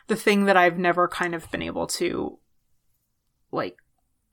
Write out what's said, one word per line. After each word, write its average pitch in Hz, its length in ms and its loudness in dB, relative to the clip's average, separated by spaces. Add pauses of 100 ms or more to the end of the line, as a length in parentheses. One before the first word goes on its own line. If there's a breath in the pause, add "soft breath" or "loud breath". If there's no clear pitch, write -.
the 214 80 0
thing 202 300 2
that 196 100 6
I've 175 220 4
never 175 300 2
kind 175 260 -4
of 165 180 -10
been - 120 -6
able - 240 -6
to, - 500 -4 (1120)
like, 135 260 -6 (560)